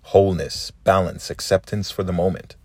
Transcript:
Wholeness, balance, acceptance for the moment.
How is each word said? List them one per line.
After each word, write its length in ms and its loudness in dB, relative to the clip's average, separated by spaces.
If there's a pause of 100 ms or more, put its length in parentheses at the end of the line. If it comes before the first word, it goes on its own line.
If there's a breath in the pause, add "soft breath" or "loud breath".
Wholeness, 680 0 (120)
balance, 460 0
acceptance 600 -2
for 120 -4
the 100 -2
moment. 520 -2